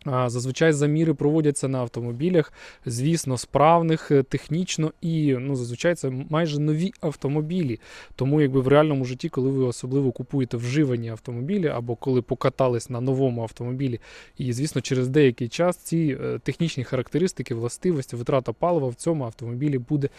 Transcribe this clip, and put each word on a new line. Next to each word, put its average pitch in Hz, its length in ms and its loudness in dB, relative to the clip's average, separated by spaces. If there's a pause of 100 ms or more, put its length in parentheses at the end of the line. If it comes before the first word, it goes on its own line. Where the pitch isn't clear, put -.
А, 127 240 0
зазвичай 131 440 2
заміри 151 400 2
проводяться 147 540 2
на 131 120 -2
автомобілях, 123 760 -2 (320)
звісно, 131 520 -2
справних, 160 720 4
е, 139 120 6
технічно, 156 680 -4 (100)
і, 156 380 2
ну, 135 160 -4
зазвичай 123 400 -2
це 135 160 -4 (180)
майже 151 300 0
нові 151 320 0 (100)
автомобілі. 151 800 -2 (360)
Тому, 143 260 2
якби, 135 200 4
в 127 60 0
реальному 143 380 6
житті, 127 240 -6
коли 131 200 0
ви 135 140 0
особливо 127 480 0
купуєте 127 460 -4
вживані 123 520 0
автомобілі 127 580 -4
або 120 280 -4
коли 127 260 2
покатались 123 680 0
на 120 120 -6
новому 131 400 0
автомобілі, 123 580 -6 (380)
і, 127 160 -4
звісно, 135 280 -2
через 127 260 0
деякий 131 400 4
час 175 300 0
ці, 156 460 -2
е, 127 200 -4
технічні 143 400 -2
характеристики, 135 720 -2
властивості, 131 600 -2
витрата 127 380 -2
палива 165 340 0
в 120 80 -6
цьому 160 280 -2
автомобілі 123 540 -4
буде 139 420 -2